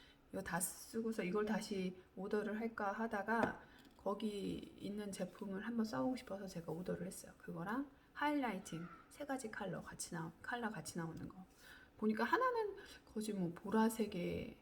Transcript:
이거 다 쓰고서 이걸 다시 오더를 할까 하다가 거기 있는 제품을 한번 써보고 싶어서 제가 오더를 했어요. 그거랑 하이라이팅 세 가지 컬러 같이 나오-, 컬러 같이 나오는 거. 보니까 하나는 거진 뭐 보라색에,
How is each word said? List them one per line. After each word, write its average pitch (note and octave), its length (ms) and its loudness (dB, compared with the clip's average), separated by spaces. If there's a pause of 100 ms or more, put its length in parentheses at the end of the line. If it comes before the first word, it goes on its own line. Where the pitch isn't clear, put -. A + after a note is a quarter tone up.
(320)
이거 F#3+ 100 -2
다 E3+ 180 0
쓰고서 A3+ 640 0
이걸 F#3 220 4
다시 G#3 520 2 (200)
오더를 G#3 440 2
할까 A3+ 320 0
하다가 A3 680 2 (360)
거기 G3+ 840 -2
있는 G#3 340 -4
제품을 G3 540 -4
한번 A#3 180 2
써보고 B3+ 320 2
싶어서 G3 300 -6
제가 E3 260 -6
오더를 F3+ 340 -2
했어요. - 320 -10
그거랑 G3 500 -2 (260)
하이라이팅 G3 720 2 (340)
세 C#4+ 60 -6
가지 B3+ 240 -2
컬러 F#3 320 -4
같이 - 320 -8
나오-, E3 180 -4 (100)
컬러 A#3+ 280 -2
같이 - 260 -6
나오는 E3 320 -2
거. - 160 -12 (540)
보니까 A3 260 4
하나는 A4+ 500 4 (380)
거진 G#3+ 260 -2
뭐 F3 160 2
보라색에, G3+ 1080 2